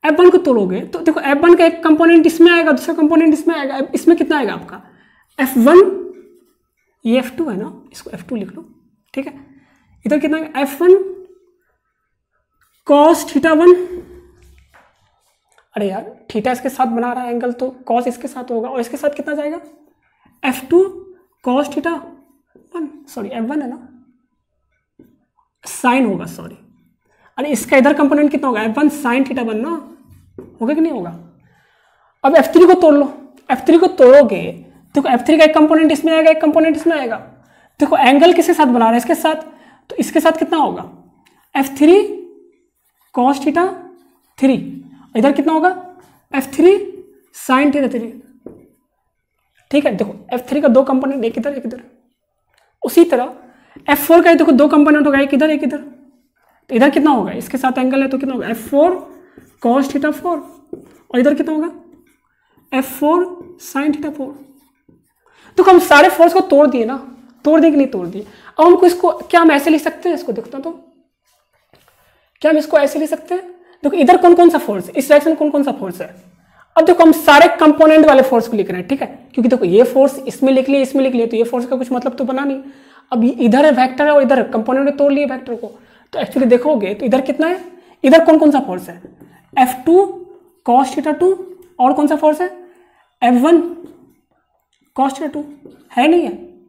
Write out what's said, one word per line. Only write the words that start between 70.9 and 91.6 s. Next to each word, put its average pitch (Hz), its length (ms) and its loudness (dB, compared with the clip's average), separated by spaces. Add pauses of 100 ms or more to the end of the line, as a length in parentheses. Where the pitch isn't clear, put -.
क्या 311 100 0
हम 302 60 2
इसको 302 200 -2
ऐसे 285 220 0
लिख 302 100 -6
सकते 320 260 -8
हैं, 370 80 -10 (400)
देखो 294 140 -2
इधर 339 200 4
कौन 349 180 6
कौन 339 140 6
सा 330 100 0
force 196 280 -8
है, - 60 -20
इस - 160 -6
direction 294 200 4
में 320 100 -2
कौन 302 120 -2
कौन 285 120 -2
सा 269 100 -4
force 185 280 -12
है। 180 60 -12 (680)
अब 320 100 4
देखो 349 180 4
हम 320 100 8
सारे 302 340 6 (100)
component 311 480 6
वाले 269 180 6
force 226 240 0
को 220 100 -6
लिख 185 120 -4
रहे 180 100 -8
हैं, 180 80 -12
ठीक 277 140 -4
है, - 60 -8 (260)
क्योंकि 233 160 -2
देखो - 160 0
ये 190 200 4
force 269 320 0 (100)
इसमें 269 260 -2
लिख 262 160 0
लिए, 277 120 0
इसमें 269 220 -2
लिख 262 100 -2
लिए, 233 140 -2
तो 233 100 -6
ये 233 80 0
force 247 200 -6
का 254 100 -4
कुछ 247 160 -6
मतलब 254 240 -6
तो 277 100 -6
बना 262 200 -6
नहीं। 269 160 -6 (500)
अब 233 120 -2
ये 240 60 2 (120)
इधर 247 240 4
है 302 120 4
vector 254 280 0
है 302 60 2
और 285 120 4
इधर 240 260 2
component 262 360 -4
में 285 120 -4
तोड़ 285 160 2
लिए 285 120 -2
vector 254 300 -10
को, 214 120 -14 (460)
तो - 60 -4
actually 254 280 -2
देखोगे 240 460 0
तो 240 120 -10
इधर 254 180 0
कितना 302 240 -4
है, 359 120 -4 (440)
इधर 320 220 4
कौन 320 140 4
कौन 302 120 4
सा 285 100 0
force 180 280 -10
है, - 120 -20 (520)
F 254 220 0 (100)
two 349 160 4 (640)
cos 254 300 0
theta 302 240 -6
two, 370 140 0 (460)